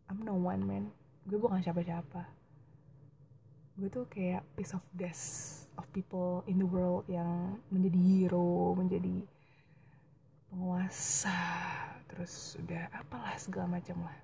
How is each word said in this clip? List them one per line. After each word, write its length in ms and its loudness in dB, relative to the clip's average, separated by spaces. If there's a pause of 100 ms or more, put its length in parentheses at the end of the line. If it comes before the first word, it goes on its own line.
I'm 160 -4
no 140 0
one, 260 2
man. 260 -2 (380)
Gue 100 0
bukan 220 4
siapa-siapa. 640 -2 (1500)
Gue 160 -4
tuh 160 -6
kayak 320 -2 (160)
piece 160 -6
of 80 -4 (140)
dust 720 -4 (100)
of 160 -10
people 560 -2
in 80 4
the 100 6
world 400 2
yang 600 -2
menjadi 320 6
hero, 720 6
menjadi 480 0 (1300)
penguasa, 880 0 (720)
terus 480 -10
udah 340 -6
apalah 460 -8
segala 400 -4
macam 240 -6
lah. 220 -10